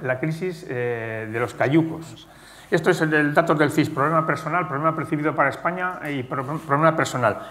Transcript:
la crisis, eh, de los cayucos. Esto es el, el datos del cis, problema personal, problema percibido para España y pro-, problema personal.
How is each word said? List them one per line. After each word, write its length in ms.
la 180
crisis, 480
eh, 640
de 80
los 140
cayucos. 760
Esto 200
es 120
el, 120
el 200
datos 240
del 140
cis, 180
problema 360
personal, 420
problema 280
percibido 380
para 160
España 500
y 140
pro-, 220
problema 500
personal. 440